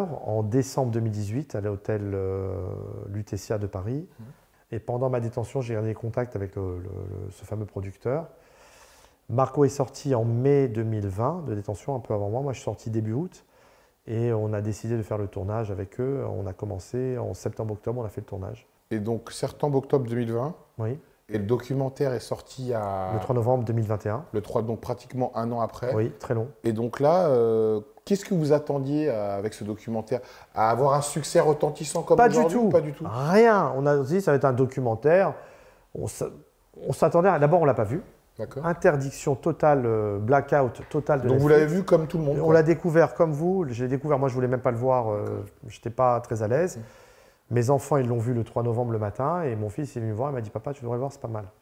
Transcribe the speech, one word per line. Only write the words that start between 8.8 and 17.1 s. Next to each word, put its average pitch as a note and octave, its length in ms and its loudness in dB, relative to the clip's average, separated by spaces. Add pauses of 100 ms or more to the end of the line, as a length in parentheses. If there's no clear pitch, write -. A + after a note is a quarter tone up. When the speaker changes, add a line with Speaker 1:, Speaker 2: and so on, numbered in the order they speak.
Speaker 1:
Marco C3 340 2
est C3+ 60 6
sorti C3+ 460 -2
en A2+ 100 2
mai C3 420 4
deux A2+ 140 -4
mille A2 260 -2
vingt B2 380 -2
de A#2+ 80 -4
détention, G#2 400 -6
un C3 60 -4
peu A2+ 160 -4
avant G2+ 160 -2
moi. B2 100 -4
Moi, C#3 120 -4
je G#2+ 40 -8
suis - 80 -18
sorti A2+ 240 -8
début A2 240 -2
août. E3 320 -8 (600)
Et A#2 260 -2
on G#2+ 200 -2
a G#2 80 -2
décidé A2 360 -4
de A2 60 -2
faire G#2+ 160 -4
le G#2 80 -4
tournage G2+ 420 -6
avec G2 300 -8
eux. C3 280 -4
On G2+ 200 -6
a F#2+ 60 -8
commencé A#2+ 680 -6